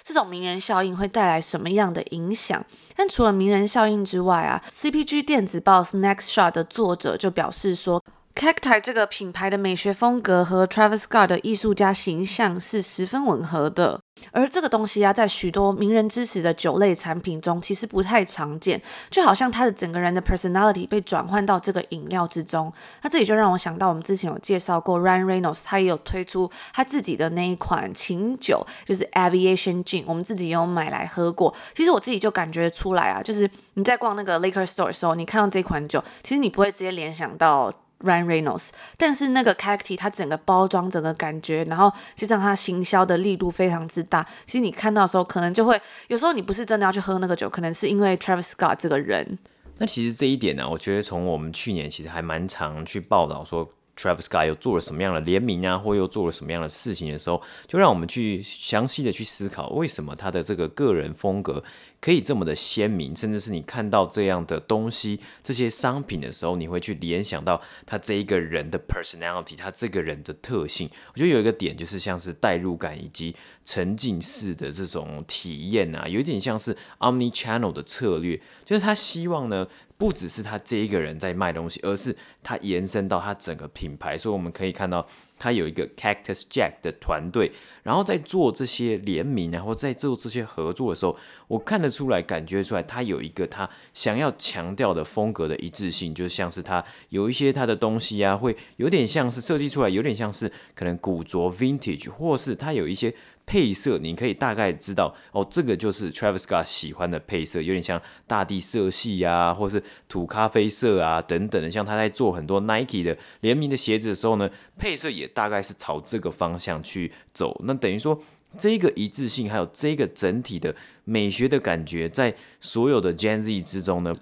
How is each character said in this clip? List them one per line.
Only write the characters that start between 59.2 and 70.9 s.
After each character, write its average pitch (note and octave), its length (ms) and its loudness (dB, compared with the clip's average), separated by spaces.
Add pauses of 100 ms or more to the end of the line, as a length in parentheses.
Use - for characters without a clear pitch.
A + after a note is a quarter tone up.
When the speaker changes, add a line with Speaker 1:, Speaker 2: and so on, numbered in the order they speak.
Speaker 2:
思 G2+ 240 -6
考， C#2+ 220 -8
为 D#3 180 -2
什 - 160 -8
么 D2 120 -10
他 F#2+ 140 -6
的 F2 140 -2
这 - 120 -4
个 E2 140 -2
个 C3 240 2
人 D#2+ 200 -2
风 G2 280 -2
格 C#2+ 220 -4 (380)
可 E3 100 2
以 E3+ 100 4
这 F3+ 140 0
么 F#2+ 80 0
的 D#2 100 -2
鲜 G#2 360 0
明， D#2+ 260 -4
甚 G#2+ 160 -4
至 G#2 80 -2
是 G#2+ 120 -6
你 E2 100 -6
看 G#2+ 280 -6
到 G2 160 6
这 G2+ 200 -2
样 F2+ 200 0
的 D#2+ 140 -4
东 A2 320 -2
西、 G#2 280 -2 (220)
这 C3+ 120 -6
些 A#2 160 0
商 C3+ 340 0
品 F#2+ 160 -6
的 C2 120 -10
时 - 140 -8
候， F2+ 100 0
你 E2 120 -4
会 F2 120 -4
去 G2+ 160 -8
联 E2+ 280 -4
想 D#2 200 -6
到 E2+ 180 0 (240)
他 A2 120 -8
这 G2+ 180 -4
一 G2+ 80 -2
个 F#2+ 160 0
人 D#2+ 300 -4
的 E2+ 100 -4
personality， E2+ 800 -6
他 F#2 140 -10
这 A#2 160 -8
个 F#2 140 -2
人 D2+ 220 -6
的 - 100 -12
特 F#2 340 -4
性。 D#2 220 -6 (240)